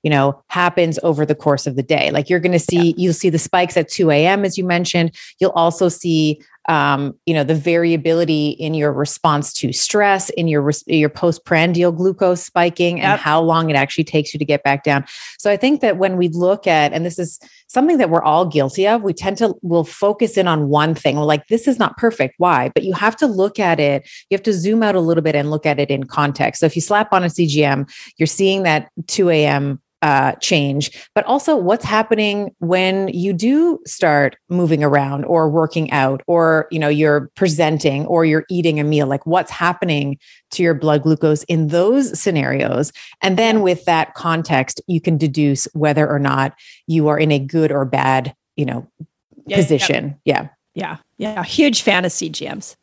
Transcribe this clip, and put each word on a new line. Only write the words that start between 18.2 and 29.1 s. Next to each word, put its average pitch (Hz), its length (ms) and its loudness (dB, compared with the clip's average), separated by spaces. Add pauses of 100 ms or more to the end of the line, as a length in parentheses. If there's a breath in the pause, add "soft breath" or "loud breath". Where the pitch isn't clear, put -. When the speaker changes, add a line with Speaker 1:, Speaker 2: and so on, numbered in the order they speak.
Speaker 1:
all 160 240 2
guilty 151 420 0
of, 226 140 2
we 196 100 -2
tend 190 260 -6
to, 226 220 0
we'll 170 240 0
focus 208 540 -2
in 180 100 2
on 151 200 0
one 151 260 2
thing. 143 220 -2
We're 147 80 0
like, 151 240 0
"This 226 200 0
is 247 100 0
not 214 200 -2
perfect. 226 400 0
Why?" 147 360 2
But - 100 0
you 185 100 -2
have 214 220 0
to 302 100 0
look 202 320 0
at 175 200 2
it, 143 300 0 (220 loud breath)
you 196 40 2
have 196 100 -4
to 214 100 2
zoom 202 280 0
out 208 120 2
a 185 60 2
little 165 220 2
bit 151 120 0
and 147 160 0
look 151 160 -4
at 147 120 0
it 143 120 -2
in 135 140 -2
context. 143 560 -2
So 165 60 4
if 151 80 0
you 170 60 -2
slap 208 320 0
on 185 120 2
a 175 40 -2
C 170 180 0
G 151 160 0
M, 139 240 0 (300 loud breath)
you're 160 100 0
seeing 196 360 0
that 156 260 0 (180)
two 190 220 0